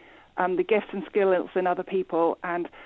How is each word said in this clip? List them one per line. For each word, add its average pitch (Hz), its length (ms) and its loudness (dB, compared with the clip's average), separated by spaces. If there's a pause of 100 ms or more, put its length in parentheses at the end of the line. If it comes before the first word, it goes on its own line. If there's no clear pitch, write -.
(380)
um, 180 200 0
the 180 60 0
gifts 208 280 2
and 196 140 -6
skills 190 500 2
in 185 120 2
other 180 160 0
people 175 600 0
and, 175 240 -4 (180)